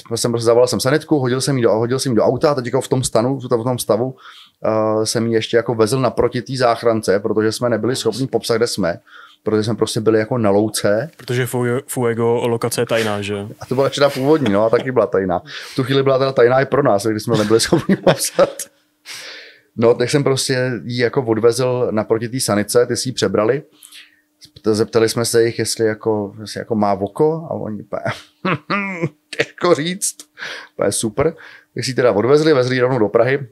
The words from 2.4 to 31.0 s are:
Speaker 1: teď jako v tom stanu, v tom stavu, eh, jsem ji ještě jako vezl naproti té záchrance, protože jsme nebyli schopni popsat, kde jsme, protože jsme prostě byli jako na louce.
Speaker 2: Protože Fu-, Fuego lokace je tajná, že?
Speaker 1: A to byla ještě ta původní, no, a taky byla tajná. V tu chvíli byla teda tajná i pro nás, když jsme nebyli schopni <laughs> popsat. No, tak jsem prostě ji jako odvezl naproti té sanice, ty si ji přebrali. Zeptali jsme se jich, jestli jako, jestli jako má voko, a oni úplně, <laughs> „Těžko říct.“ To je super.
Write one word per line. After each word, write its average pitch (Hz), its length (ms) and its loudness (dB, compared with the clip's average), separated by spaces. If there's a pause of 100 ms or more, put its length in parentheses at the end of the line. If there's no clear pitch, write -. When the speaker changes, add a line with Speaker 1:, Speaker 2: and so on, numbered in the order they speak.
Speaker 1:
teď 123 100 -4
jako 123 160 -2
v - 60 -10
tom 131 160 0
stanu, 127 360 0
v 123 80 -10 (160)
tom 120 160 -2
stavu, 120 360 -2 (500)
eh, 110 400 0
jsem 113 220 -2
ji 117 60 0
ještě 110 240 0
jako 117 180 0
vezl 110 240 2
naproti 120 420 0
té 131 160 -8
záchrance, 113 640 2
protože 107 320 0
jsme 120 180 -4
nebyli 113 260 -2
schopni 117 320 -2
popsat, 117 300 -2
kde 120 100 0
jsme, 95 320 -4 (440)
protože 107 200 0
jsme 113 120 -2
prostě 110 260 -2
byli 110 180 2
jako 110 180 -2
na 107 120 2
louce. 107 680 0
Speaker 2:
Protože 127 280 -4
Fu-, 123 420 -2
Fuego 117 600 0
lokace 117 340 -2
je 117 40 0
tajná, 110 360 0
že? 101 140 -6 (240)
Speaker 1:
A - 60 -16
to 127 100 -6
byla 135 120 2
ještě 135 140 -4
ta 143 80 6
původní, 135 440 2
no, 104 120 4
a 110 40 2
taky 123 220 0
byla 113 160 2
tajná. 92 340 0 (300)
V - 40 -18
tu 135 80 0
chvíli 135 200 0
byla 135 160 2
teda 135 120 0
tajná 131 300 4
i 135 40 0
pro 131 180 2
nás, 107 220 2
když 107 180 -2
jsme 117 140 0
nebyli 107 220 4
schopni - 360 2
<laughs> - 80 -4
popsat. - 460 2 (1300)
No, 113 180 4
tak 123 160 -2
jsem 143 140 2
prostě 131 480 -2 (120)
ji 123 180 -6
jako 120 220 0
odvezl 117 680 2
naproti 110 380 0
té 127 100 -6
sanice, 110 460 2
ty 123 120 -2
si - 120 -6
ji 123 40 -6
přebrali. 110 500 0 (1000)
Zeptali 110 440 2
jsme 117 160 -2
se 117 180 2
jich, 117 160 -2
jestli 113 260 -2
jako, 107 560 -2
jestli 101 180 -12
jako 110 160 -6
má 104 180 2
voko, 156 560 -2
a - 40 -6
oni 104 280 -8
úplně, - 200 -10 (420)
<laughs> 185 960 -6
„Těžko - 380 -2
říct.“ 175 400 -4 (640)
To - 60 -2
je 98 80 2
super. 135 420 -2 (420)